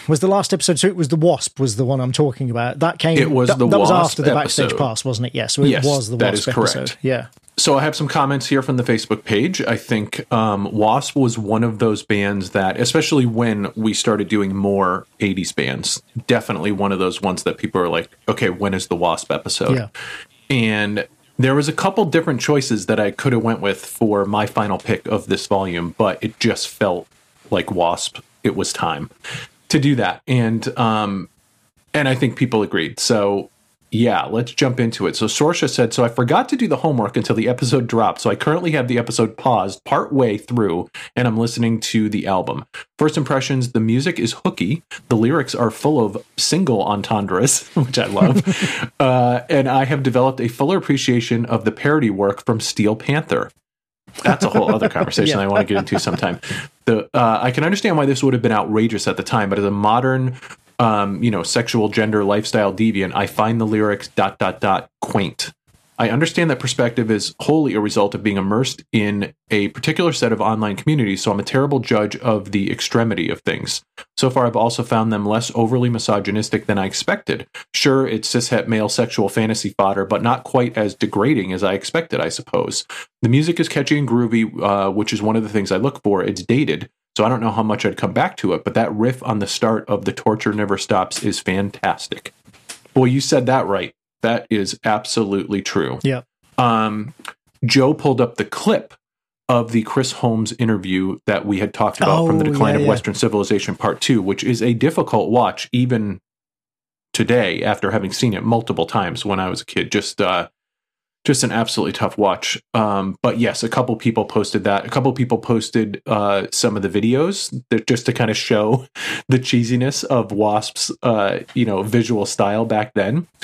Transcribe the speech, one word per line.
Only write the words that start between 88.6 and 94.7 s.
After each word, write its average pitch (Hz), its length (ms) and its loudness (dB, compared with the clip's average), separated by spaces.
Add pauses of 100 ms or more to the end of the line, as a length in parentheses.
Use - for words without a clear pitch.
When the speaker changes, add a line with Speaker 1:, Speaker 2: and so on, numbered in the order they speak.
Speaker 2:
but - 80 -2
that 107 200 0
riff 123 300 -2
on 110 160 -2
the 98 80 -4
start 110 400 0
of 101 160 -2
The 143 80 -2
Torture 107 400 -2
Never 101 260 -2
Stops - 460 -2
is 101 160 -2
fantastic. - 920 -4 (600)
Boy, 131 120 4
you 131 160 2
said 135 240 0
that 127 200 2
right. 92 280 -4 (280)
That - 280 -2
is 104 340 -2